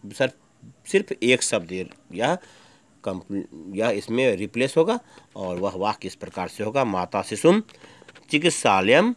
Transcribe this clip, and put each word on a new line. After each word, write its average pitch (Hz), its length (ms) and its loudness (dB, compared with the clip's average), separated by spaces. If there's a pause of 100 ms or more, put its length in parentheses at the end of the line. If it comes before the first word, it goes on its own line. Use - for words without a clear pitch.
(140)
सर, 131 180 0 (540)
सिर्फ 196 260 0
एक 123 300 2
शब्द 92 460 -4 (240)
या 123 220 0 (680)
कंप-, 95 720 -8
या 113 140 0
इसमें 113 460 0
रिप्लेस 113 400 -4
होगा 214 240 2 (360)
और 90 200 -6
वह 92 200 -2
वाक्य 98 320 -4
इस - 60 -10
प्रकार 90 340 -10
से - 160 -8
होगा, 131 200 0
माता 95 380 -2
शिशुम 175 400 4 (680)
चिकित्सालयम 147 880 4